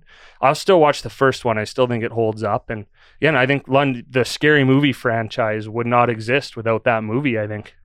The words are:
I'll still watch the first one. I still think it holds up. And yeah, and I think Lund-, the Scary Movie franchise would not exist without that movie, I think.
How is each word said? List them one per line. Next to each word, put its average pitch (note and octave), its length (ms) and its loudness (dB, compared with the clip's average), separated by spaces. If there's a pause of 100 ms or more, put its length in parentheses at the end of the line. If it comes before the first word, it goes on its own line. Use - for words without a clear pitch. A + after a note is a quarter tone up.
(420)
I'll C3+ 140 4
still F#3 240 4
watch D3 220 4
the A2+ 80 -10
first - 340 0
one. A2+ 140 -2
I G#2+ 60 -2
still B2+ 240 0
think A#2 160 -4
it A#2 80 -6
holds A2 320 -2
up. G#2+ 260 -4
And G#2+ 160 -10 (340)
yeah, C#3+ 100 2
and D3 80 2
I B2+ 100 4
think C#3 200 -2
Lund-, C3 420 0
the B2 160 0
Scary D3 380 2
Movie C3+ 300 2
franchise A2 720 -4
would A#2 200 -6
not A#2+ 220 2
exist A#2 460 -4
without A2+ 280 -2
that A2+ 200 0
movie, A2+ 360 -2
I G#2+ 80 -4
think. G#2 260 -12 (120)